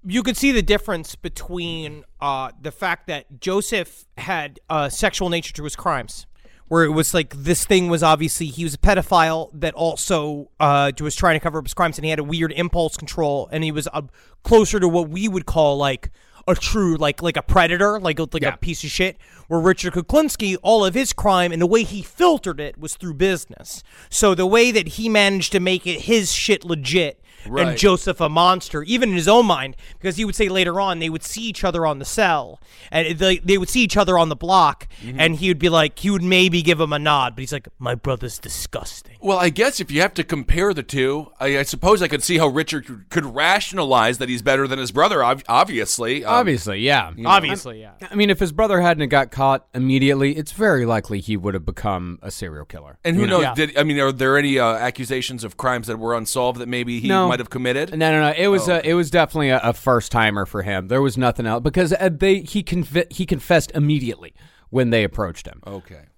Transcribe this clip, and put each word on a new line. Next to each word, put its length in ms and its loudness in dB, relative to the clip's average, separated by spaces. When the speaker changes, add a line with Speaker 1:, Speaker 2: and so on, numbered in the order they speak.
Speaker 1:
You 180 -2
could 140 -2
see 140 2
the 120 2
difference 520 -2
between, 880 -10
uh, 400 -6
the 120 -12
fact 360 -6
that 320 -12
Joseph 680 -4
had 420 -8
a 200 -2
sexual 400 -2
nature 240 -4
to 100 -10
his 120 -10
crimes, 500 -6
where 140 4
it 80 2
was 220 0
like 220 -2
this 300 -2
thing 220 4
was 140 0
obviously, 460 2
he 160 -8
was 100 -6
a 60 -12
pedophile 760 4
that 220 -4
also, 760 -2
uh, 400 4
was 160 -6
trying 200 2
to 40 -2
cover 200 -4
up 60 -10
his 100 -8
crimes, 240 0
and 60 -8
he 40 -2
had 100 -2
a 40 -6
weird 300 -2
impulse 440 -2
control, 540 -4
and 120 -4
he 80 -4
was, 220 -6
uh, 80 -6
closer 360 6
to 80 4
what 200 2
we 200 -4
would 180 -4
call, 320 2
like, 320 -2
a 60 4
true, 400 0
like, 260 -2
like 140 -2
a 60 -2
predator, 580 2
like, 200 -2
like 220 -4
Speaker 2:
Yeah. 120 -2
Speaker 1:
a 40 -12
piece 280 -6
of 40 -10
shit, 280 -2
where 100 0
Richard 340 2
Kuklinski, 680 0
all 240 4
of 80 0
his 180 -2
crime 400 2
and 100 -2
the 60 2
way 160 2
he 180 -8
filtered 600 0
it 160 -10
was 180 -12
through 200 -10
business. 680 -4
So 240 4
the 140 0
way 240 6
that 180 2
he 200 -4
managed 440 2
to 60 4
make 260 0
it 160 -6
his 300 2
shit 320 0
legit 580 -2
Speaker 3:
Right. 220 -2
Speaker 1:
and 100 -4
Joseph 420 2
a 100 0
monster, 540 2
even 260 0
in 60 0
his 120 0
own 180 8
mind, 320 -2
because 240 -6
he 80 -2
would 100 -4
say 140 2
later 320 0
on 180 -2
they 100 -4
would 140 -8
see 200 -10
each 200 -6
other 220 0
on 140 -2
the 60 -12
cell, 540 -2
and 280 -2
they, 180 4
they 200 2
would 120 -2
see 120 0
each 140 0
other 220 4
on 120 4
the 60 -4
block, 520 2
Speaker 3:
Mm-hmm. 180 -12
Speaker 1:
and 160 4
he 140 -2
would 100 2
be 100 2
like, 300 2
he 100 -2
would 140 0
maybe 380 4
give 180 2
him 120 0
a 80 -2
nod, 360 0
but 60 -12
he's 120 -10
like, 140 -10
"My 160 -4
brother's 440 -6
disgusting." 840 -12
Speaker 3:
Well, 160 2
I 120 4
guess 300 0
if 120 -8
you 100 2
have 140 2
to 100 -2
compare 480 2
the 100 -6
two, 560 -2
I, 200 0
I 40 0
suppose 380 2
I 80 0
could 140 -2
see 140 0
how 100 4
Richard 380 -2
could, 240 -20
could 260 -4
rationalize 840 2
that 120 -6
he's 120 -6
better 260 2
than 120 -4
his 120 -6
brother, 320 2
ob-, 240 0
obviously. 800 0
Um, 120 0
Speaker 2:
Obviously, 440 0
yeah. 340 0
Speaker 3:
you 80 -14
know. 60 -2
Speaker 1:
Obviously, 520 0
yeah. 120 -20
Speaker 2:
I 40 -8
mean, 140 4
if 100 2
his 120 0
brother 300 2
hadn't 280 2
got 220 2
caught 420 0
immediately, 640 2
it's 160 -10
very 340 0
likely 340 -2
he 180 -6
would 160 -4
have 120 -6
become 560 -6
a 100 -14
serial 340 -14
killer. 380 -20
Speaker 3:
And 120 0
who 80 2
Speaker 2:
You 40 2
know? 100 2
Speaker 3:
knows? 60 4
Speaker 1:
Yeah. 120 0
Speaker 3:
Did, 220 0
I 60 4
mean, 160 0
are 120 2
there 260 2
any, 220 2
uh, 160 2
accusations 680 -6
of 140 -12
crimes 300 -2
that 100 -6
were 180 -4
unsolved 440 -2
that 80 -8
maybe 320 -4
he 80 -4
Speaker 2:
No. 200 2
Speaker 3:
might 120 0
have 100 -8
committed? 480 -4
Speaker 2:
No, 140 2
no, 100 2
no. 160 2
It 100 2
was 220 2
Speaker 3:
Oh, 60 4
Speaker 2:
a, 40 0
Speaker 3:
okay. 100 -2
Speaker 2:
it 40 4
was 180 0
definitely 380 2
a, 100 4
a 140 0
first 380 0
timer 340 2
for 180 -8
him. 240 -4
There 140 0
was 160 0
nothing 280 0
else 180 -2
because, 300 0
uh, 180 0
they, 300 2
he 220 -6
confi-, 480 -2
he 140 -6
confessed 500 0
immediately 580 -2
when 200 0
they 140 4
approached 440 -6
him. 180 -20
Speaker 3:
Okay. 380 -16